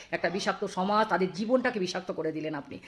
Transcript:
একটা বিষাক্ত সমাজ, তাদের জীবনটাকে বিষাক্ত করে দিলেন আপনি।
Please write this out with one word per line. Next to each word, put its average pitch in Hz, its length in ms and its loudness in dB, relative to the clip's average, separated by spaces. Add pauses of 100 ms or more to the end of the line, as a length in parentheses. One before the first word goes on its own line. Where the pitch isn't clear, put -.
(120)
একটা 170 180 0
বিষাক্ত 190 360 0
সমাজ, 202 420 2
তাদের 185 240 2
জীবনটাকে 233 480 2
বিষাক্ত 185 320 -2
করে 160 200 -2
দিলেন 156 240 -4
আপনি। - 320 -10